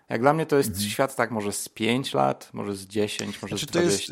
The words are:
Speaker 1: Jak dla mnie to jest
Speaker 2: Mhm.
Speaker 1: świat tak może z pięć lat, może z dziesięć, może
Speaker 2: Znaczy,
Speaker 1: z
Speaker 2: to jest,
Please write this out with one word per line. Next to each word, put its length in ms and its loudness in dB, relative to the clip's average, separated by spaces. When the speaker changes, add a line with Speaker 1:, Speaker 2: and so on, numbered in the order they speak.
Speaker 1:
Jak 120 -2
dla 140 8
mnie 120 0
to 100 2
jest 140 4
Speaker 2:
Mhm. 200 -2
Speaker 1:
świat 260 0
tak 140 2
może 220 -2
z 160 -6
pięć 460 -2
lat, 380 0
może 240 -6
z 100 -14
dziesięć, 560 -4
może 140 -6
Speaker 2:
Znaczy, 100 -4
Speaker 1:
z 40 -16
Speaker 2:
to 100 2
jest, 160 4